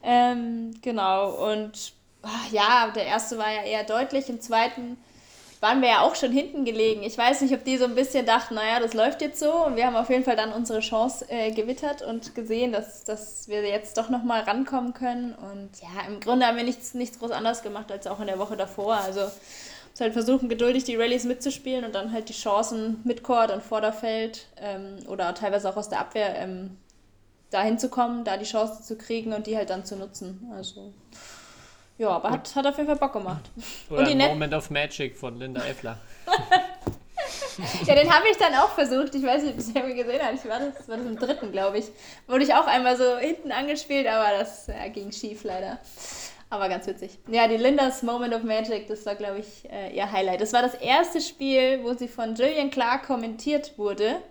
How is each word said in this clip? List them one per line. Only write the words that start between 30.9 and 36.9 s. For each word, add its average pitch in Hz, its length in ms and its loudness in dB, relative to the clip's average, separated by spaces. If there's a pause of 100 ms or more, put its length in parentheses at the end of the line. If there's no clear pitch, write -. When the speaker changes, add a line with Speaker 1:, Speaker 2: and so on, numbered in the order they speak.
Speaker 1:
ja, 220 140 0
aber 185 200 0
hat, - 260 -4
hat 277 100 2
auf 285 100 2
jeden 294 120 -2
Fall 294 100 4
Bock 269 140 2
gemacht. 185 320 -6 (440)
Speaker 2:
Oder 156 120 0
Speaker 1:
Und 285 80 8
die - 40 4
Speaker 2:
ein 269 60 4
Speaker 1:
Net- 277 120 6
Speaker 2:
Moment 151 220 0
of 151 160 -2
Magic 147 480 -4
von 120 220 -10
Linda 127 260 -8
Effler. 120 320 -8 (300)
Speaker 1:
<laughs> 359 100 4 (1500)